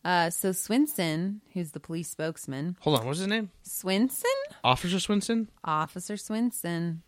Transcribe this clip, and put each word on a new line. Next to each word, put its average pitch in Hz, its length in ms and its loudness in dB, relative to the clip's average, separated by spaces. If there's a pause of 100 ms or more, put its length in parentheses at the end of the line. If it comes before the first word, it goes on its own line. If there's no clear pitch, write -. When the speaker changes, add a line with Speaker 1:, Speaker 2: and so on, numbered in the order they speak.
Speaker 1:
Uh, 175 260 4
so 190 200 0
Swinson, 196 880 2 (120)
who's 170 200 -4
the 151 80 -10
police 170 300 -6
spokesman. 160 720 -4
Speaker 2:
Hold 147 200 4
on, 113 60 -4
what's 143 120 -2
his 190 100 -2
name? 214 220 -2 (140)
Speaker 1:
Swinson? 202 600 0 (380)
Speaker 2:
Officer 175 360 4
Swinson? 208 480 0 (180)
Speaker 1:
Officer 160 500 -2
Swinson. 175 920 -2